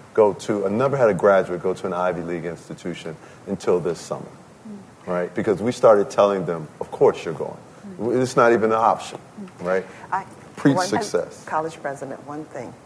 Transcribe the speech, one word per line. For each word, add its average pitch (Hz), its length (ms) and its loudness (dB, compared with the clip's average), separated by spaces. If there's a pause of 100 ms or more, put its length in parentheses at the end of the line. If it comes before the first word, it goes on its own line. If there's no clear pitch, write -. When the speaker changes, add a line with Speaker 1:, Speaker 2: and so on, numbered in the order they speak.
(140)
Speaker 1:
go 104 200 6
to, 101 320 -2
uh, 98 40 0
never 131 260 0
had 123 140 4
a 101 40 4
graduate 90 500 2
go 92 100 0
to 98 140 -8
an 90 60 -4
Ivy 87 280 -2
League 82 240 -6
institution 80 680 -10 (320)
until 92 320 0
this 80 200 -4
summer, - 220 -10 (460)
Speaker 2:
Mm. - 400 -20
Speaker 1:
right? 90 260 -4
Because 101 260 0
we 117 120 -2
started 104 400 6
telling 101 340 2
them, 82 220 -6 (120)
"Of - 120 -12
course - 340 2
you're 82 80 -6
going." - 240 -8 (420)
Speaker 2:
Mm. 120 220 0
Speaker 1:
It's 123 160 -2
not 120 140 6
even 110 200 4
an 110 60 2
option, 110 400 0 (440)
right? 92 240 -2 (260)
Speaker 3:
I, - 140 -4 (300)
Speaker 1:
Preach 139 200 4
Speaker 3:
one, 180 100 2
Speaker 1:
success. 202 600 -2
Speaker 3:
College 160 360 -6
president, 135 460 -10
one 151 180 -10
thing. 131 260 -12 (140)